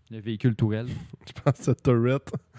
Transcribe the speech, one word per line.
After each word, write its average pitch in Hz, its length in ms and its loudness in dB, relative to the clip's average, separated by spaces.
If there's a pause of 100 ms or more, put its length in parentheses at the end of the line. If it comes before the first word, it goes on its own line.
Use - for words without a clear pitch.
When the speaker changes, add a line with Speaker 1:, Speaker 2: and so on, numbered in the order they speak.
(120)
Speaker 1:
le 113 80 -12
véhicule 110 360 0
tourelle. 110 320 0 (200)
Speaker 2:
<laughs> - 200 -20
Je - 140 -18
pense 139 160 2
que - 60 -18
c'est - 180 0
turret. 127 380 4 (400)